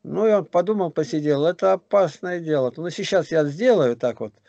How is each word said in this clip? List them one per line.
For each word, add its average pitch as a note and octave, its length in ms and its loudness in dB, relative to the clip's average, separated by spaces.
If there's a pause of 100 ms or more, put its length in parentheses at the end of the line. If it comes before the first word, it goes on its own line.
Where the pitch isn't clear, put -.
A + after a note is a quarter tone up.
Ну, F#3+ 220 -2
и A3 60 4
он G3 140 2
подумал, F3+ 460 0
посидел. D3 540 0
«Это F#3+ 280 0
опасное F3+ 680 0
дело. D3 360 0
Ну, E3+ 140 -8
сейчас F3+ 420 -2
я D#3+ 140 2
сделаю D3+ 500 2
так A#2+ 240 -4
вот. G#2+ 140 -10 (140)